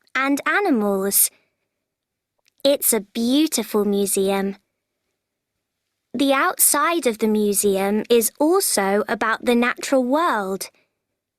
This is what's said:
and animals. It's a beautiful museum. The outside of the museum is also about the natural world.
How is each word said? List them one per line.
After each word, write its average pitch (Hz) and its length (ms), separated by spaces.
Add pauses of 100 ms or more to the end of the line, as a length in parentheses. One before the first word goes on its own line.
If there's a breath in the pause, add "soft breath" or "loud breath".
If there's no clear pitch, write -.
(140)
and 269 320
animals. 214 840 (1400)
It's - 220
a 208 140 (160)
beautiful 240 640
museum. 196 720 (1600)
The 269 200
outside 311 720
of 220 120
the 220 80 (160)
museum 202 680
is 233 300
also 226 680
about 220 380
the 240 100
natural 247 480
world. 240 680 (680)